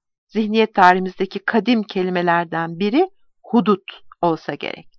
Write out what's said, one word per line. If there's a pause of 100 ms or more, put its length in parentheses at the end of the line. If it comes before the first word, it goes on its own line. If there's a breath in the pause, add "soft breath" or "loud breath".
(280)
Zihniyet
tarihimizdeki
kadim
kelimelerden
biri (320)
hudut (360)
olsa
gerek. (100)